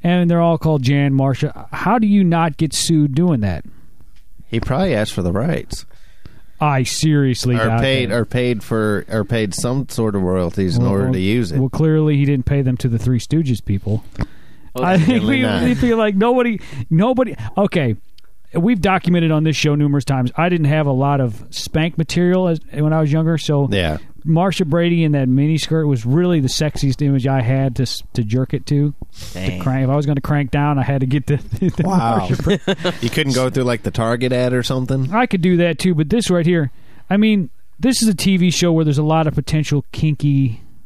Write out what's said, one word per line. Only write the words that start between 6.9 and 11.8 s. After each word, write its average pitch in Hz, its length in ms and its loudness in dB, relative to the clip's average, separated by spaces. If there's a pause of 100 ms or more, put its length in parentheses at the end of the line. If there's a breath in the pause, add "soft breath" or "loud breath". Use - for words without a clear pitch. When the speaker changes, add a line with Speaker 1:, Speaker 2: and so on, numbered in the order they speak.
Speaker 2:
Or 113 100 2
Speaker 1:
doubt 113 160 2
Speaker 2:
paid, 131 300 2
Speaker 1:
that. - 40 0
Speaker 2:
or 117 80 2
paid 123 400 -2
for, 107 460 0
or 107 160 -2
paid 110 280 -2
some 127 360 -2
sort 110 260 -2
of 98 60 0
royalties 90 560 0
in 92 60 2
Speaker 1:
Well, 95 100 2
Speaker 2:
order 98 120 0
Speaker 1:
well, 90 80 0
Speaker 2:
to 92 60 0
use 101 320 0
it. 131 80 0
Speaker 1:
well, 131 80 0
clearly 156 480 2